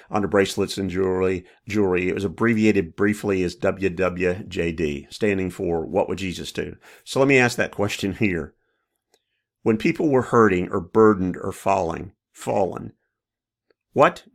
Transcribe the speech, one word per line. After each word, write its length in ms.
onto 200
bracelets 480
and 120
jewelry. 560
Jewelry. 400
It 80
was 80
abbreviated 720
briefly 480
as 120
W 340
W 580
J 240
D, 380
standing 400
for 360
What 220
Would 120
Jesus 340
Do? 240
So 160
let 80
me 100
ask 200
that 160
question 400
here. 400
When 120
people 320
were 140
hurting 480
or 100
burdened 560
or 160
falling, 600
fallen, 640
what 320